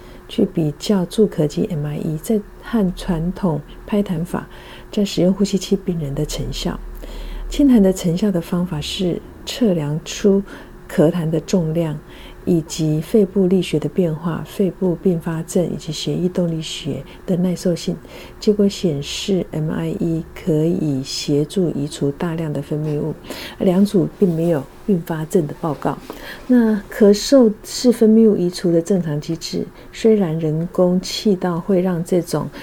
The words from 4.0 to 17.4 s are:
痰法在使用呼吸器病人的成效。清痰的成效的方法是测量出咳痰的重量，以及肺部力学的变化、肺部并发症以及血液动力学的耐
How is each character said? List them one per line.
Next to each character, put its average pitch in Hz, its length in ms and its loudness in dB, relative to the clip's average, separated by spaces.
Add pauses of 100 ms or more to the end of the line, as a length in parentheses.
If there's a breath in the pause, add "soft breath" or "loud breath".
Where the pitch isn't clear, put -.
痰 175 200 -2
法 - 240 -6 (440 loud breath)
在 208 140 0
使 165 160 -2
用 185 120 4
呼 196 120 0
吸 196 120 0
器 190 200 -2
病 180 200 -4
人 139 160 -4
的 147 120 -2
成 143 260 -6
效。 - 260 -6 (720 loud breath)
清 285 200 4
痰 247 100 10
的 190 140 8
成 180 240 0
效 208 120 2
的 175 120 0
方 175 260 -2
法 151 140 -4
是 - 380 -2 (260)
测 208 280 2
量 151 300 -2
出 196 400 2 (480 loud breath)
咳 160 180 6
痰 170 180 0
的 160 120 2
重 160 340 0
量， 160 240 -2 (460 loud breath)
以 175 180 2
及 156 380 0
肺 202 260 2
部 190 220 2
力 185 140 4
学 160 180 0
的 - 80 -4
变 165 260 0
化、 156 320 -6
肺 190 240 -2
部 180 320 -2
并 175 180 2
发 160 240 -4
症 175 300 0
以 - 40 -6
及 156 160 -10
血 147 200 -4
液 170 140 0
动 175 240 0
力 160 100 -4
学 139 400 -8 (240 loud breath)
的 185 120 0
耐 180 180 0